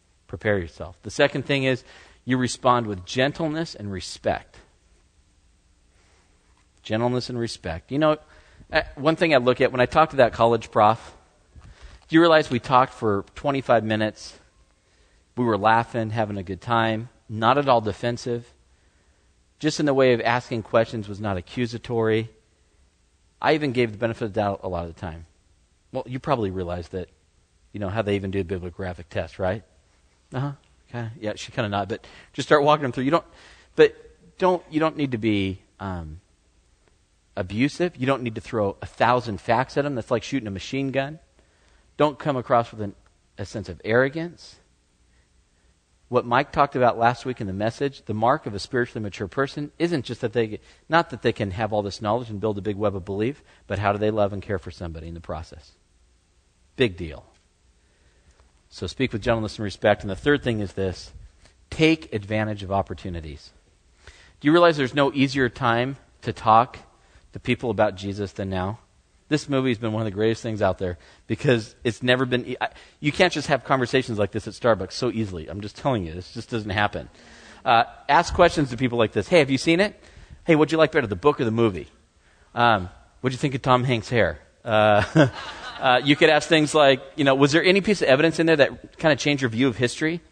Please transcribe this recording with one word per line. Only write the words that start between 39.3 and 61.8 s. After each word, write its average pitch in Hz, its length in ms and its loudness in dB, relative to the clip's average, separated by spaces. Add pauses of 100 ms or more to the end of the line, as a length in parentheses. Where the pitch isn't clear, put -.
facts 120 360 -2
at 143 80 0
them. 143 100 -4
That's 113 160 -8
like 117 140 0
shooting 123 240 -6
a - 20 -6
machine 135 400 -6
gun. 135 300 -6 (800)
Don't 147 180 2
come 143 200 -2
across 120 320 2
with 113 100 -16
an, 101 140 -8 (420)
a 104 80 -10
sense 101 240 -10
of 85 160 -12
arrogance. 135 720 -2 (1500)
What 120 160 0
Mike 120 260 0
talked 143 240 0
about 123 240 2
last 120 280 0
week 127 160 -8
in 110 40 -6
the 95 60 -6
message, 113 540 -4
the 107 80 -6
mark 117 320 0
of 110 80 -8
a 98 40 -8
spiritually 120 440 -4
mature 101 260 -8
person 143 500 -6
isn't 165 280 -2
just - 160 -8
that 110 100 -4
they, 110 280 -2 (280)
not 113 220 0
that 117 100 -12
they 117 140 0
can 101 160 -4
have 107 240 -4
all 104 80 0
this 98 180 -8
knowledge 113 300 -2
and 104 100 -10
build 104 160 -2
a 98 60 -8
big 101 140 -4
web 98 200 -2
of 90 80 -8
belief, 107 400 -4 (220)
but 98 120 -6
how 101 140 0
do 104 60 -2
they 107 120 0
love 104 220 0
and 101 80 -8
care 98 180 -6
for 90 120 -12
somebody 82 380 -12
in 85 60 -12
the 85 60 -14
process? 80 520 -14 (1040)
Big 107 200 0
deal. 76 300 -12 (1400)
So - 160 -10
speak - 260 -4
with 113 80 -6
gentleness 113 380 -2
and 110 60 -6
respect. 104 360 0
And 104 100 -8
the 95 60 -6
third 147 260 0
thing 113 180 -2
is 98 120 -8
this, - 400 -6 (560)
take 160 460 0